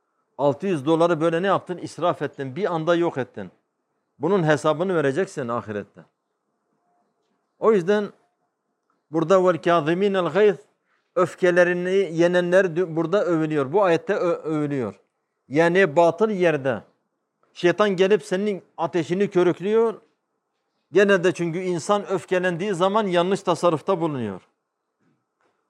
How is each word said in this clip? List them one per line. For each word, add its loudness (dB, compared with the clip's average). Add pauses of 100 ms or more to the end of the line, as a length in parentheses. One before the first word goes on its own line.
(380)
Altı 0
yüz -2
doları 2
böyle 0
ne -2
yaptın? -2
İsraf -6
ettin, -10
bir -4
anda 0
yok -2
ettin. -10 (680)
Bunun 0
hesabını 0
vereceksin -2
ahirette. -8 (1600)
O 2
yüzden 0 (960)
burada 2
"vel 0
kâzimînel 0
gayz", 2 (580)
öfkelerini 2
yenenler 2
dü-, -4
burada 0
övülüyor. -2
Bu 2
ayette 0
ö-, -2
övülüyor. -4 (480)
Yani 2
batıl 2
yerde -2 (720)
şeytan 2
gelip 2
senin -4 (140)
ateşini -2
körüklüyor. 0 (960)
Gene 4
de 2
çünkü -4
insan -2
öfkelendiği -2
zaman 0
yanlış 0
tasarrufta 0
bulunuyor. -6 (1200)